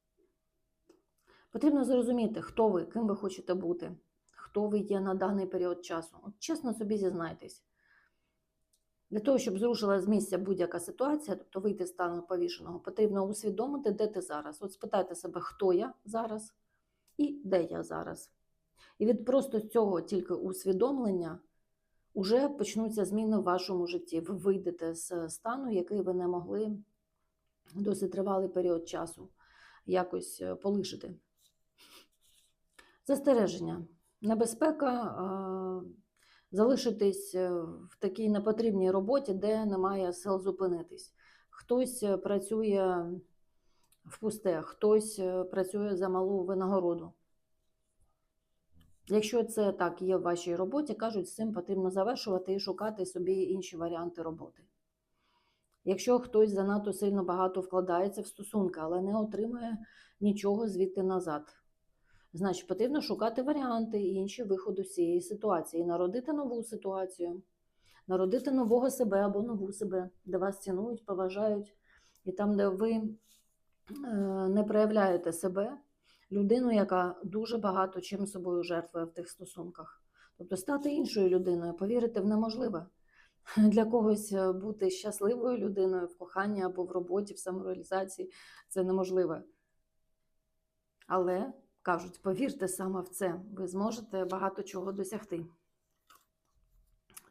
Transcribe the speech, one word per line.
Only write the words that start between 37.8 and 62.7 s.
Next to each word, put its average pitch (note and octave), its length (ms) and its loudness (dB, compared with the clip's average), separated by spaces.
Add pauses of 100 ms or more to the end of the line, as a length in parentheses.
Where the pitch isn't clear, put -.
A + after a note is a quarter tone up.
в - 80 -20
такій G#3+ 300 -2
непотрібній G#3 640 4
роботі, G3 440 2
де G#3+ 300 0
немає F#3+ 480 0
сил F#3+ 260 0
зупинитись. F3+ 760 -2 (360)
Хтось, B3 520 -2
е, G3+ 140 2
працює G3 880 0 (1000)
в - 160 -20
пусте, G3+ 420 -2
хтось, G#3+ 560 2
е, F#3 260 0
працює G3 520 -2
за F#3+ 120 0
малу F#3 360 2
винагороду. F3+ 680 0 (2000)
Якщо G#3+ 360 4
це G#3 280 2
так F3 300 -2
є F#3 140 2
в F3+ 60 2
вашій F3 340 0
роботі, A3+ 380 0
кажуть, G#3+ 340 -2
з - 60 -16
цим A3 180 -4
потрібно F#3 380 0
завершувати F#3+ 640 0
і G3 60 -2
шукати G3 460 -4
собі F#3 360 0
інші F#3 340 -2
варіанти E3+ 460 -4
роботи. D#3+ 400 -10 (1200)
Якщо G3 340 2
хтось A3 320 4
занадто G3+ 420 0
сильно G3+ 320 0
багато F#3 360 0
вкладається F#3 600 0
в G3+ 40 -10
стосунки, F#3 560 -2
але E3+ 180 -2
не G3 180 0
отримує A3 600 -4 (420)
нічого G3+ 480 2
звідти F#3+ 340 0
назад. F3 540 -2 (800)
Значить, F3+ 300 -2
потрібно B3 340 0